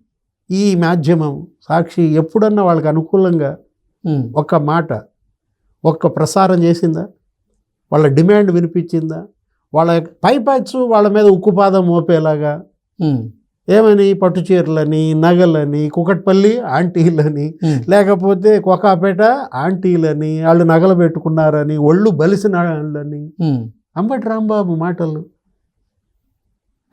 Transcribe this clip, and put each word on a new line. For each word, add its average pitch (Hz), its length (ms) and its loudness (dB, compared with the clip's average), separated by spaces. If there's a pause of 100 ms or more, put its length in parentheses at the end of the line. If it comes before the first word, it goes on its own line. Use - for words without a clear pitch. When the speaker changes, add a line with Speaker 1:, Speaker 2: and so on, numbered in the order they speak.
(500)
Speaker 1:
ఈ 196 240 0
మాధ్యమం 165 720 0 (220)
సాక్షి 170 340 -2
ఎప్పుడన్నా 196 600 0
వాళ్ళకి 160 260 0
అనుకూలంగా 160 680 0 (500)
Speaker 2:
ఉమ్. 131 300 -4
Speaker 1:
ఒక్క 151 180 -2
మాట, 156 340 -2 (960)
ఒక్క 156 220 0
ప్రసారం 175 560 0
చేసిందా? 170 460 0 (840)
వాళ్ళ 151 140 2
డిమాండ్ 180 440 2
వినిపించిందా? 170 760 -4 (480)
వాళ్ళ 165 320 0 (180)
పైపెచ్చు 254 540 0
వాళ్ళ 220 300 2
మీద 208 160 2
ఉక్కుపాదం 196 640 2
మోపేలాగా 156 760 0 (360)
Speaker 2:
ఉమ్. 127 320 -4 (360)
Speaker 1:
ఏమని, 202 460 4
పట్టు 185 260 -2
చీరలని, 160 720 0
నగలని, 156 760 2
కుకట్పల్లి 196 720 0
ఆంటీలని, 156 960 -2 (100)
Speaker 2:
ఉమ్. 135 260 -2
Speaker 1:
లేకపోతే 196 680 2
కొకాపేట 190 640 0 (320)
ఆంటీలని, 160 880 -2
వాళ్ళు 165 200 4
నగలు 165 300 4
పెట్టుకున్నారని, 160 840 0
ఒళ్ళు 170 340 2
బలిసిన 190 460 0
వాళ్ళని. 151 840 -6
Speaker 2:
ఉమ్. 127 300 -2 (260)
Speaker 1:
అంబటి 214 320 -4
రాంబాబు 214 460 -2
మాటలు. 165 520 -6 (1700)